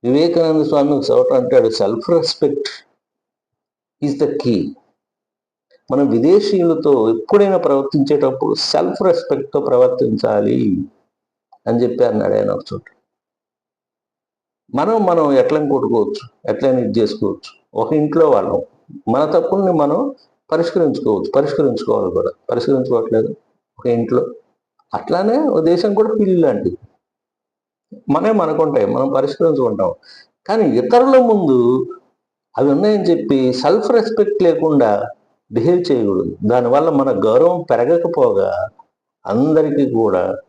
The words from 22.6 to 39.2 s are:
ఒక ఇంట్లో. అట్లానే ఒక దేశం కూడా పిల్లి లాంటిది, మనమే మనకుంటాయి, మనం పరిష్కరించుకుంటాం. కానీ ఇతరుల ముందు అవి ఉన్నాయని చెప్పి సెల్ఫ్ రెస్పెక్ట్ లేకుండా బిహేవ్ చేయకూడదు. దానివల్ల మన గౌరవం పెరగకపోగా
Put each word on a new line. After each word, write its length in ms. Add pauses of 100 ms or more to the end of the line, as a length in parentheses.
ఒక 80
ఇంట్లో. 480 (600)
అట్లానే 440
ఒక 260
దేశం 300
కూడా 140
పిల్లి 280
లాంటిది, 400 (1300)
మనమే 240
మనకుంటాయి, 540
మనం 260
పరిష్కరించుకుంటాం. 840 (520)
కానీ 320
ఇతరుల 400
ముందు 680 (720)
అవి 120
ఉన్నాయని 340
చెప్పి 480
సెల్ఫ్ 380
రెస్పెక్ట్ 520
లేకుండా 600 (480)
బిహేవ్ 400
చేయకూడదు. 520
దానివల్ల 460
మన 200
గౌరవం 520
పెరగకపోగా 1040 (580)